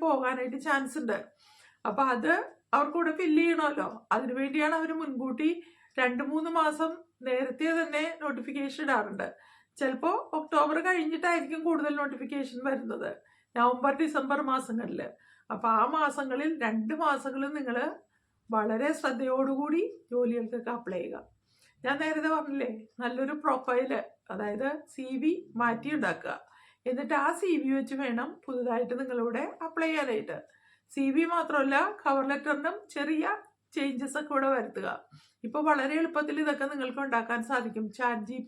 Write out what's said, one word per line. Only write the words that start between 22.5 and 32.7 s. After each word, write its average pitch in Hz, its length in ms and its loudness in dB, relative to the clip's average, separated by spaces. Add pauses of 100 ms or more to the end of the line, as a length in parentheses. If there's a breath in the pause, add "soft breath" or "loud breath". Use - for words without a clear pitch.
നല്ലൊരു 262 320 -2 (100)
പ്രൊഫൈല്, 254 560 2 (320)
അതായത് 208 340 -2 (280)
സി 262 120 -8 (160)
വി 311 80 4 (300)
മാറ്റി 233 360 0
ഉണ്ടാക്കുക. 185 380 -2 (560 soft breath)
എന്നിട്ട് 254 240 -2 (120)
ആ - 20 4 (120)
സി 381 100 2 (120)
വി 262 140 0
വെച്ച് 269 260 -2
വേണം 247 260 -2 (160)
പുതുതായിട്ട് 247 560 -2
നിങ്ങളിവിടെ 247 440 -2 (240)
അപ്ലൈ 330 220 0
ചെയ്യാനായിട്ട്. 262 460 -2 (580 soft breath)
സി 277 100 2 (100)
വി 330 100 4 (100)
മാത്രമല്ല, 294 420 2 (280)
കവർ 277 280 4
ലെറ്ററിനും 294 440 -2 (180)